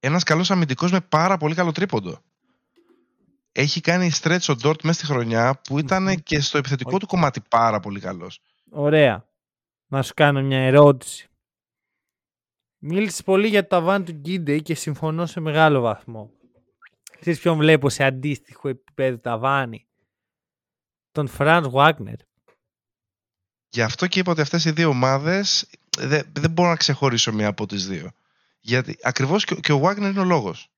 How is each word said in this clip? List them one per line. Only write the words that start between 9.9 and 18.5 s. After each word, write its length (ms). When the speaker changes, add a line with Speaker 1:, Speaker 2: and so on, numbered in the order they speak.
Speaker 2:
σου 120
κάνω 280
μια 160
ερώτηση. 680
Μίλησες 360
πολύ 260
για 140
το 60
ταβάνι 360
του 80
Γκίντεϊ 500
και 120
συμφωνώ 520
σε 140
μεγάλο 400
βαθμό. 500
Ξέρεις 200
ποιον 160
βλέπω 320
σε 160
αντίστοιχο 640